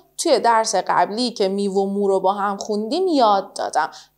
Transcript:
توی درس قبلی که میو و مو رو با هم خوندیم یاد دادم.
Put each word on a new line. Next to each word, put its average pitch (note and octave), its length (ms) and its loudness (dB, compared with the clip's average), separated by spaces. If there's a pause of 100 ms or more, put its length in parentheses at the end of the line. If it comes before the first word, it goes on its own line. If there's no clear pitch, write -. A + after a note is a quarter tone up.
(180)
توی C#4 220 2
درس A3+ 360 2
قبلی F#3 560 0
که G#3+ 160 -2
میو G3 260 -2
و G3 120 0
مو G3 220 -2
رو F#3+ 120 2
با F#3 140 2
هم G3+ 240 -2
خوندیم A3 500 -4
یاد G#3 460 2
دادم. - 380 -4 (260)